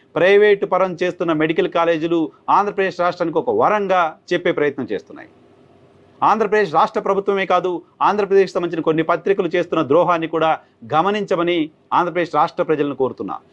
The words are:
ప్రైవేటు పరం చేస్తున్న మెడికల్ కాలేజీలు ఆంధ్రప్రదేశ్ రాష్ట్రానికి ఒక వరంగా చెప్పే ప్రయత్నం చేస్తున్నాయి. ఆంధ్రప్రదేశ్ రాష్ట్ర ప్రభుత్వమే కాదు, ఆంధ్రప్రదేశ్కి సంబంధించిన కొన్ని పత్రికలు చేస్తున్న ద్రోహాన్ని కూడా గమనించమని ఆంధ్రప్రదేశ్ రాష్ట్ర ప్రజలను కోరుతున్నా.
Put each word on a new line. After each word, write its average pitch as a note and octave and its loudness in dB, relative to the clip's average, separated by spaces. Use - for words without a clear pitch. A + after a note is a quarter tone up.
ప్రైవేటు G3+ 4
పరం F3+ 0
చేస్తున్న F3 -2
మెడికల్ D#3+ 0
కాలేజీలు E3 0
ఆంధ్రప్రదేశ్ F#3+ 0
రాష్ట్రానికి E3+ -2
ఒక C#3 -2
వరంగా F3 0
చెప్పే F3 0
ప్రయత్నం D3 -4
చేస్తున్నాయి. - -10
ఆంధ్రప్రదేశ్ G3+ 2
రాష్ట్ర G3+ 0
ప్రభుత్వమే G3 -2
కాదు, F3+ 0
ఆంధ్రప్రదేశ్కి F#3+ 2
సంబంధించిన F3 -4
కొన్ని D#3+ 0
పత్రికలు F3 -2
చేస్తున్న E3 -2
ద్రోహాన్ని E3+ 2
కూడా D#3+ 0
గమనించమని F3 0
ఆంధ్రప్రదేశ్ D#3+ 0
రాష్ట్ర D3+ 0
ప్రజలను D3 -2
కోరుతున్నా. A2+ -4